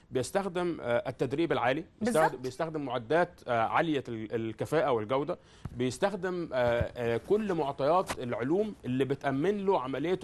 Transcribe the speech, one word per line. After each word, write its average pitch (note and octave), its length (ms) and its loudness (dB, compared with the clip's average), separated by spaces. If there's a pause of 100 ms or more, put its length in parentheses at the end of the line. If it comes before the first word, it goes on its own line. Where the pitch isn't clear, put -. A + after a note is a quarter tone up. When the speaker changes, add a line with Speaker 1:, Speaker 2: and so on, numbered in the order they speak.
(120)
Speaker 1:
بيستخدم، F3+ 720 -2
آه، A#2+ 280 0
التدريب C#3+ 440 -2
العالي، C3 320 2 (160)
بيستخدم، G#3+ 260 4
Speaker 2:
بالظبط. C#3 160 -4
Speaker 1:
بيستخدم D#3 420 -4
معدات، C3+ 640 0
آه، A#2 120 2
عالية C3 480 2
ال-، A2 260 -6
الكفاءة A#2 580 0
والجودة، B2+ 460 0 (380)
بيستخدم، F3 760 -2
آه، A#2+ 440 2
آه، A#2 320 0
كل G3+ 260 2
معطيات D3 640 0
العلوم C3 560 -2 (100)
اللي B2+ 200 0
بتأمن C#3 640 0
له F#3 140 4
عملية C3+ 440 -2